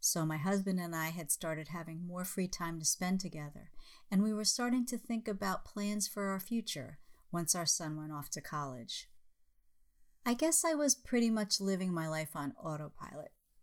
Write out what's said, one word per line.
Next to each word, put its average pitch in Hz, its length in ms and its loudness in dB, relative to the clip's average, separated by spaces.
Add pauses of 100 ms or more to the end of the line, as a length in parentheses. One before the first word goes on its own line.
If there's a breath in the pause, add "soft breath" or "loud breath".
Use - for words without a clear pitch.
So 165 220 2
my 156 140 2
husband 190 420 2
and 170 160 -4
I 160 140 0
had 165 200 -6
started 156 380 -2
having 165 380 -6
more 180 180 -4
free 185 240 0
time 170 300 -4
to 160 80 -2
spend 190 340 2
together, 151 500 -8 (400 loud breath)
and 196 120 6
we 220 100 4
were 214 140 0
starting 247 400 4
to 247 100 -2
think 226 320 -2
about 196 380 0
plans 208 420 -2
for 202 200 -2
our 196 120 0
future 190 580 -4 (320 soft breath)
once 170 240 2
our 170 120 0
son 151 320 0
went 151 120 -6
off 147 200 -6
to 151 100 -6
college. 135 720 -6 (1120)
I 240 80 2
guess 320 320 4
I 330 80 4
was 294 220 4
pretty 233 340 2
much 214 320 2
living 190 320 2
my 160 160 0
life 156 260 -2
on 143 220 -4
autopilot. 151 760 -8 (300)